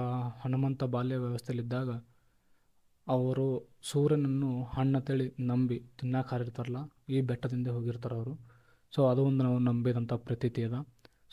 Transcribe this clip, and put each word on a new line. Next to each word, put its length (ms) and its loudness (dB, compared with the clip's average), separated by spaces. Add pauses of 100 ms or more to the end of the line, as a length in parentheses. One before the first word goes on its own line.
(420)
ಹನುಮಂತ 420 0
ಬಾಲ್ಯ 340 0
ವ್ಯವಸ್ಥೆಯಲ್ಲಿದ್ದಾಗ 720 -4 (1160)
ಅವರು 600 0 (120)
ಸೂರ್ಯನನ್ನು 840 2
ಹಣ್ಣು 360 2
ಅಂತೇಳಿ 400 -2
ನಂಬಿ 400 2
ತಿನ್ನಾಕ 540 -4
ಹಾರಿರ್ತಾರಲ್ಲ, 440 -4 (320)
ಈ 120 2
ಬೆಟ್ಟದಿಂದ 460 -2
ಹೋಗಿರ್ತಾರ 460 -4
ಅವರು. 180 -4 (640)
So 160 6
ಅದು 140 4
ಒಂದು 180 4
ನಾವು 160 2
ನಂಬಿದಂಥ 540 2
ಪ್ರತೀತಿ 500 -2
ಅದ. 100 -2 (600)